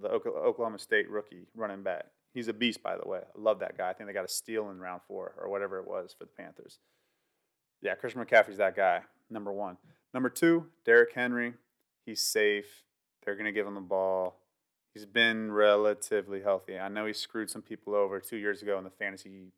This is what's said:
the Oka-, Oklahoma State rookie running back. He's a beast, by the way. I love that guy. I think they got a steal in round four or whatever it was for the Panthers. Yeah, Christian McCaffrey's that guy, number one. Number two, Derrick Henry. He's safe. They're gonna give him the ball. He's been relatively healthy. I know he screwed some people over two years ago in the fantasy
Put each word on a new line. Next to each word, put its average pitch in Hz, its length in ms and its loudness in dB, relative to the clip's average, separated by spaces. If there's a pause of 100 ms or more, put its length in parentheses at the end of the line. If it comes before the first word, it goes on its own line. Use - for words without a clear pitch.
the 101 80 -4
Oka-, 113 200 0
Oklahoma 110 480 0
State - 320 0
rookie 95 460 -8
running 101 280 -8
back. 90 240 -4 (260)
He's 117 160 -4
a 113 40 -2
beast, 110 300 -2
by 92 140 -4
the - 100 -8
way. 92 120 -4
I - 200 -16
love 107 200 2
that - 180 -6
guy. 92 120 -2
I 95 40 -4
think 104 140 -14
they 101 60 -10
got 95 120 -4
a - 20 -8
steal 110 420 -6
in 92 100 -14
round 90 280 -10
four 95 340 -10
or 90 60 -6
whatever 98 320 -4
it 90 80 -10
was 90 300 -8
for - 80 -18
the - 60 -20
Panthers. - 480 -20 (1040)
Yeah, 95 140 -2
Christian 123 280 -6
McCaffrey's 107 340 6
that 95 180 2
guy, 92 260 2 (280)
number 104 240 -8
one. 98 240 -8 (360)
Number 127 160 0
two, 165 360 4 (200)
Derrick 117 280 8
Henry. 120 400 -2 (520)
He's 110 160 -6
safe. 104 640 2 (400)
They're 101 120 -4
gonna 107 160 -4
give 101 160 -2
him 101 80 -8
the 98 60 -10
ball. 95 560 0 (560)
He's 107 120 -18
been 110 460 2
relatively 104 920 4
healthy. 98 380 -2
I 95 80 -8
know 104 180 -6
he 107 80 -4
screwed 110 360 -8
some 107 120 -12
people 104 320 -10
over 98 260 2
two 117 180 -10
years 104 240 -4
ago 101 160 -2
in 95 80 -8
the 95 40 -14
fantasy 95 580 -12 (100)